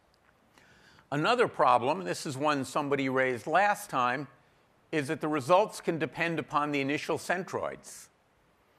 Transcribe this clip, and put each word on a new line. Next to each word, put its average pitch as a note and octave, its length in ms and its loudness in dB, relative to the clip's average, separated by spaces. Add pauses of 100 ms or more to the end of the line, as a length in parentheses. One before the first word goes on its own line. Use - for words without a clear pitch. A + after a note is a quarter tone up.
(1120)
Another G3 360 2
problem, C3+ 560 4
this F3 240 -6
is C3+ 100 -8
one C#3+ 260 0
somebody C#3 460 -2
raised C3 380 0
last F#3+ 420 2
time, C3 380 -2 (640)
is D3+ 160 -2
that D#3 140 -4
the E3 60 -2
results D#3 540 2
can E3+ 160 -2
depend E3 400 -2
upon D3 340 -2
the C#3+ 100 0
initial D3 360 -2
centroids. A2 920 -6 (680)